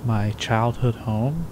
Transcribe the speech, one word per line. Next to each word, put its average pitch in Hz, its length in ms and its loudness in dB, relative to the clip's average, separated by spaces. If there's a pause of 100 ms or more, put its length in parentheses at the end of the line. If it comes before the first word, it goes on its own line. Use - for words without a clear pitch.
my 107 280 2
childhood 120 640 0
home 127 560 -2